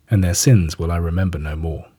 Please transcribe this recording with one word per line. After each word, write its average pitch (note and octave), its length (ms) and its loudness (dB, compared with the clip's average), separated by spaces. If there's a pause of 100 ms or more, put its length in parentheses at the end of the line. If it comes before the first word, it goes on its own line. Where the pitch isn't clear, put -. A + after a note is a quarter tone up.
and G2 140 2
their F2 120 0
sins G2 440 4
will E2+ 140 -4
I E2+ 60 -2
remember E2+ 420 -2
no D2+ 160 -8
more. D#2 300 -8 (120)